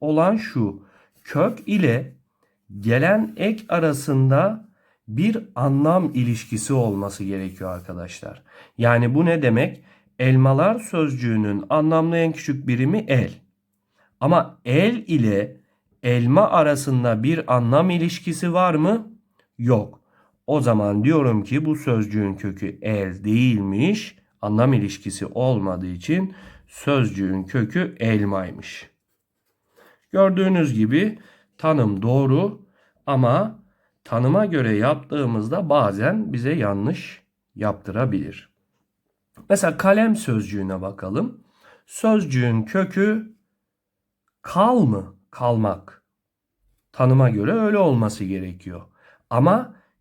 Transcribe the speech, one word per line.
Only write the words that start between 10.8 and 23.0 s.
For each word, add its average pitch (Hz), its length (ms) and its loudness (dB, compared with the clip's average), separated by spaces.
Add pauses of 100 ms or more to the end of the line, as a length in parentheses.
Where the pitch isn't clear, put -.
anlamlı 160 460 2
en 165 160 0
küçük 139 340 -6
birimi 131 420 0
el. 123 220 0 (920)
Ama 160 440 0
el 202 420 2
ile 110 540 0 (420)
elma 123 480 4
arasında 135 720 2
bir 151 340 0
anlam 135 340 2
ilişkisi 170 640 -2
var 180 220 2
mı? 196 360 0 (480)
Yok. 113 420 0 (460)
O 147 140 0
zaman 104 440 0
diyorum 131 380 2
ki 139 220 -2
bu 156 120 -2
sözcüğün 107 580 -2
kökü 95 480 -10
el 101 420 -6